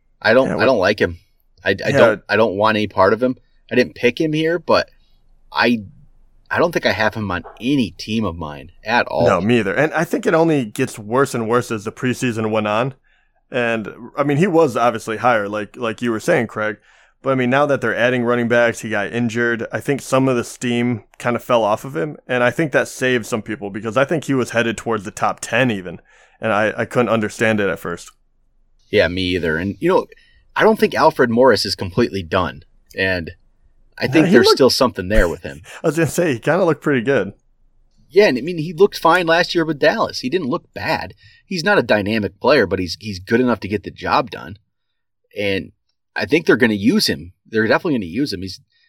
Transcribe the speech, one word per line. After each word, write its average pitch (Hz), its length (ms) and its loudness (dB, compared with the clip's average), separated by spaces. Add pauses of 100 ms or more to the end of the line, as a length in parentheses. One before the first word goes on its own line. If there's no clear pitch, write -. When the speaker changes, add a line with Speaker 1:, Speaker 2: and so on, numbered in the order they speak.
(220)
Speaker 1:
I 110 120 4
don't, 131 140 6
Speaker 2:
Yeah, 85 60 -4
Speaker 1:
I - 20 -2
Speaker 2:
what - 80 0
Speaker 1:
don't 131 140 4
like 98 220 2
him. 87 180 0 (460)
I, 95 60 0
I 101 40 0 (140)
Speaker 2:
Yeah. 135 100 2
Speaker 1:
don't, 113 300 4
I 104 80 2
don't 104 200 2
want 107 200 2
any 107 120 0
part 95 240 4
of 110 100 0
him. 127 140 0 (340)
I - 40 -6
didn't 123 200 0
pick 123 260 0
him 156 120 0
here, 160 260 -2
but 113 320 0 (640)
I, 110 320 0 (640)
I - 80 -2
don't 160 140 0
think - 140 -4
I 110 60 2
have 107 220 -2
him 104 160 -6
on 87 140 -6 (160)
any 123 320 -2
team 110 320 -6
of 85 120 -6
mine 76 360 -14 (120)
at 113 220 0
all. 82 200 0
Speaker 2:
No, 92 140 2
me 113 200 2
either. 95 140 -2
And 147 180 0
I 156 120 -2
think 226 220 -4
it 202 80 2
only 160 300 2
gets 120 340 -6
worse 120 360 0
and 117 140 -4
worse 120 220 0
as 107 140 -6
the 107 80 -6
preseason 113 580 -4
went 107 160 0
on. 113 280 -2 (560)
And, 117 380 -4 (280)
I 143 80 -2
mean, 143 140 0
he 180 80 4
was 160 300 2
obviously 113 420 0
higher, 110 300 2
like, 104 280 -8
like 113 260 -6
you 120 80 0
were 110 100 -4
saying, 139 280 0
Craig. 107 300 -6 (440)
But, 131 80 -2
I 135 60 0
mean, 127 120 0
now 139 180 2
that 139 140 0
they're 113 160 -2
adding 123 260 0
running 120 260 0
backs, 117 320 2
he 110 100 -10
got 104 220 -4
injured. 117 600 -2
I 117 80 -6
think 139 220 -4
some 131 260 0
of 131 80 0
the 117 80 -2
steam 120 600 -2 (140)
kind 120 160 -2
of 113 80 -6
fell 117 220 2
off 104 220 0
of 139 100 -12
him. 160 220 -6 (100)
And 123 160 0
I 123 60 4
think 160 220 -2
that 123 140 2
saved 127 380 -2
some 113 160 -6
people 101 300 -8
because 104 260 -8
I 131 80 4
think 143 200 -2
he 139 100 -2
was 123 160 0
headed 117 260 0
towards 110 280 -4
the 104 60 -10
top 104 300 -4
ten 123 300 0
even. 90 300 -8 (380)
And 110 140 -2
I, 104 240 0
I 120 80 -4
couldn't 117 240 0
understand 110 520 0
it 98 100 0
at 82 80 -4
first. 85 320 -10 (800)
Speaker 1:
Yeah, 98 180 4
me 90 140 -4 (120)
either. 80 220 -2
And, 90 240 -4
you 165 80 0
know, 175 180 2 (480)
I - 100 2
don't 214 140 4
think 202 160 0
Alfred 135 360 2
Morris 117 340 4
is 95 100 -4
completely 98 480 -2
done. 82 400 -4 (320)
And 92 360 -2 (680)
I - 80 -6
think 156 200 4
Speaker 2:
Yeah, - 0 -
he 170 80 2
Speaker 1:
there's 302 120 8
Speaker 2:
looked 427 120 4
Speaker 1:
still 127 120 6
something 98 380 -2
there 98 200 4
with 78 160 -8
him. 71 180 -14 (100)
Speaker 2:
<laughs> - 100 -14
I - 40 -6
was 151 100 0
gonna 165 120 2
say, 170 260 0
he 113 40 -4
kinda 165 260 0
looked 160 180 0
pretty 139 200 0
good. 107 300 0 (800)
Speaker 1:
Yeah, 202 160 6
and 147 100 2
I 110 60 -4
mean, 175 160 -6
he 160 160 -6
looked 190 240 4
fine 170 280 4
last 165 280 2
year 165 100 2
with 156 140 -4
Dallas. 165 420 0
He 135 80 -6
didn't 151 200 -2
look - 260 -6
bad. 104 400 -6 (320)
He's 170 180 -6
not 202 140 4
a 139 40 4
dynamic 107 560 0
player, 123 280 4
but 92 120 -2
he's, 90 220 -6
he's 101 180 -10
good 113 220 0
enough 120 200 0
to - 80 -8
get 98 140 -4
the 92 80 -12
job 101 400 -2
done. 80 280 -14 (800)
And 98 360 -4 (440)
I - 100 -2
think 160 200 0
they're 139 100 4
gonna 113 180 2
use 120 340 2
him. 85 240 -8 (140)
They're 110 200 -2
definitely 151 320 0
gonna 98 80 -6
use 120 260 -6
him. 90 100 -10
He's, 92 180 -12 (280)